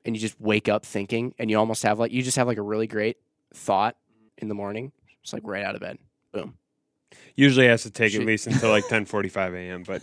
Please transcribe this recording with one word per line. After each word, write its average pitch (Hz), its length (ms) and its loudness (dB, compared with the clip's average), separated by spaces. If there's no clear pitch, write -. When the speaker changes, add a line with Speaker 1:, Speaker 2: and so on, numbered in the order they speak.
Speaker 1:
and 117 120 -2
you 107 40 -6
just 110 200 -6
wake 107 280 0
up 107 180 2
thinking, 113 520 -4
and 113 120 -2
you 107 80 2
almost 110 240 0
have, 107 160 2
like, 117 140 0
you 127 100 -2
just 127 140 -2
have, 127 100 2
like, 117 120 -2
a 104 40 -4
really 107 240 -2
great 107 300 -2
thought 104 440 0
in 110 100 -10
the 107 60 -6
morning, 104 380 -8
just, - 120 -16
like, 113 100 -10
right 101 200 -6
out 101 100 -4
of 104 60 -10
bed. - 180 -10
Boom. - 220 -10
Speaker 2:
Usually 131 320 8
has 117 160 6
to 113 80 -12
take 110 220 0
Speaker 1:
Should 107 100 0
Speaker 2:
at 107 40 -2
least 110 200 0
until, 117 240 2
like, 107 180 4
Speaker 1:
<laughs> 117 60 -2
Speaker 2:
ten 110 100 2
forty-five 95 500 -4
A 90 40 -8
M, 90 240 -10
but 92 200 -8